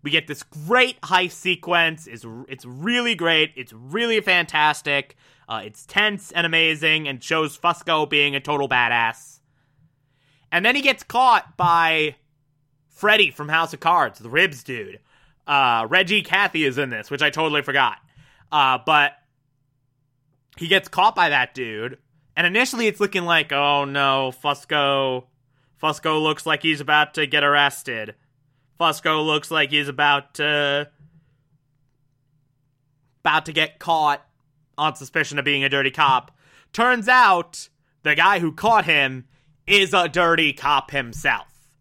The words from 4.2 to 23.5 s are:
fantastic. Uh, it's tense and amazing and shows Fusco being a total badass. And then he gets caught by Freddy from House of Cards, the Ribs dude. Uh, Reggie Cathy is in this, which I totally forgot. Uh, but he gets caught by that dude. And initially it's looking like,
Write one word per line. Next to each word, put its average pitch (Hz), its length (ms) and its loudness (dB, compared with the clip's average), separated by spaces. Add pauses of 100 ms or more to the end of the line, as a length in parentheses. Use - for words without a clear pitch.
fantastic. 151 960 0 (320)
Uh, 110 160 -8
it's - 220 -20
tense 202 460 -2
and 170 120 -2
amazing 160 640 0
and 131 160 -10
shows 160 340 -4
Fusco 165 540 -2
being 143 240 0
a 139 60 -4
total 139 280 -4
badass. 117 640 0 (1200)
And 175 100 2
then 254 120 2
he 277 60 -4
gets 269 200 0
caught 240 540 2
by 160 580 2 (720)
Freddy 208 440 2
from 147 160 -12
House 160 260 -2
of - 60 -18
Cards, 165 400 0
the 113 100 -16
Ribs 151 320 0
dude. 104 380 -12 (480)
Uh, 123 420 2
Reggie 190 320 2
Cathy 185 420 0
is 131 140 -2
in 139 120 -4
this, 110 200 -10
which 143 120 -4
I 147 80 2
totally 147 300 -2
forgot. 135 380 0 (540)
Uh, 131 340 2
but 147 280 4 (1400)
he 170 120 -12
gets 185 180 2
caught 196 300 2
by 170 140 4
that 131 240 0
dude. 117 440 -8 (380)
And 170 100 0
initially 233 400 0
it's 208 140 -2
looking 202 240 -2
like, 160 280 0